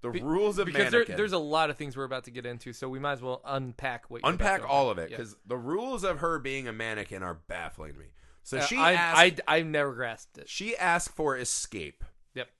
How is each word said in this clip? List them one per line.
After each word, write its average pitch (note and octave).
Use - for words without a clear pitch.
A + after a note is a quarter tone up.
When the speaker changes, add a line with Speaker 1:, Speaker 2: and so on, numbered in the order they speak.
Speaker 1:
The A#2+
Speaker 2:
be-, A#2
Speaker 1:
rules F3+
of G3
Speaker 2:
because C#3
there, A#3+
Speaker 1:
Mannequin. F#3+
Speaker 2:
there's G3+
a F#3
lot D#3
of D3
things C#3
we're C3+
about B2+
to B2
get A#2+
into, A#2+
so C3+
we C3
might C#3+
as B2
well B2+
unpack C3
what A#2
you're C3+
about F3+
Speaker 1:
Unpack F#3+
Speaker 2:
to A2
Speaker 1:
all C#3
of G2
it, E2
Speaker 2:
Yeah. A2+
Speaker 1:
'cause A2
the A#2+
rules F#3+
of F3+
her E3
being C3+
a A2+
mannequin G#2+
are F2+
baffling D#2+
to C#2+
me. D2
So -
Speaker 2:
Uh, -
Speaker 1:
she D3
Speaker 2:
I, F3
Speaker 1:
asked E3+
Speaker 2:
I, D#3
I've E3
never D3
grasped A#2
it. C#3+
Speaker 1:
she A3
asked E3+
for D3
escape F#2+
Speaker 2:
Yep. B2+